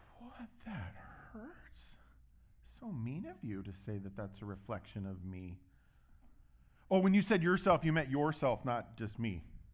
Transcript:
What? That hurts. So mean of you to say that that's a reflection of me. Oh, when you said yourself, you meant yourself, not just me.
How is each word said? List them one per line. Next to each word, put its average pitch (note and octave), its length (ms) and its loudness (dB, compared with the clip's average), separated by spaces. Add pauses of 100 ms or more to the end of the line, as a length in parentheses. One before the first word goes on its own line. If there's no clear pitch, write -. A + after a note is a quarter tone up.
(200)
What? A#3+ 280 -16 (160)
That F3 300 -6 (380)
hurts. - 680 -16 (840)
So A#3+ 100 -8
mean C#3 360 -4
of F4+ 160 -10
you G2+ 200 -6
to G2 120 -10
say G#2 240 -6
that G2 180 -10
that's G2 240 -8
a G#2+ 60 -10
reflection G2+ 580 -6
of F#2+ 200 -8
me. F#2 340 -8 (1300)
Oh, F#3+ 80 8
when F#3+ 140 8
you G3+ 80 8
said G3 220 4
yourself, F3+ 420 6
you D#3+ 80 4
meant D#3 180 2
yourself, C#3+ 540 2
not A#2+ 320 -2
just G#2 220 -8
me. G2+ 240 -4 (320)